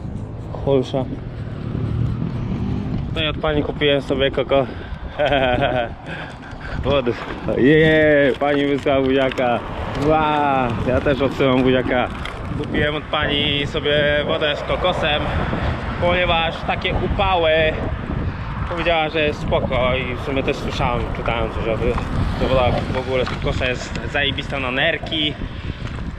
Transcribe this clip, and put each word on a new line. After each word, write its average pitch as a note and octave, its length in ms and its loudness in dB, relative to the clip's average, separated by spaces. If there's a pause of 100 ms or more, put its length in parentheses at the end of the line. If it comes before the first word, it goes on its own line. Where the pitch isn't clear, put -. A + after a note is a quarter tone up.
(640)
Holsza. C3+ 400 2 (2000)
Tutaj D#3 200 -2
od D3 80 -2
pani D3+ 260 0
kupiłem C#3+ 400 2
sobie C3+ 280 2
koko. C3 360 2 (1000)
<laughs> - 1200 -6
Wody. B2+ 280 2 (440)
Jeee, D3+ 840 6
pani C#3+ 260 2
wysłała C#3 340 2
buziaka. C3 580 2 (500)
Ła, D3 600 2 (200)
ja B2+ 120 2
też C#3 220 2
odsyłam C3 400 4
buziaka. B2+ 460 2 (500)
Kupiłem D3+ 380 -2
od C#3+ 80 -6
pani D3 640 0
sobie D3 600 2
wodę D3+ 300 0
z - 60 -6
kokosem, D3 600 0 (800)
ponieważ F3 540 2 (120)
takie F3+ 280 -2
upały, F3+ 560 2 (1200)
powiedziała, E3 380 2
że D#3 120 0
jest D3 200 0
spoko C3 540 2
i B2+ 200 -2
w B2+ 60 -6
sumie C3+ 220 -2
też C#3+ 140 0
słyszałem, B2 460 0 (140)
czytałem A2+ 360 -2
coś, G#2 120 -2
że A2+ 120 0 (720)
woda B2+ 220 4 (220)
w C3 60 -2 (100)
ogóle B2+ 180 0
z - 40 -4
kokosa C#3 360 -2
jest - 340 -4 (120)
zajebista C#3 480 -2
na B2+ 100 -4
nerki, D3+ 640 -2 (840)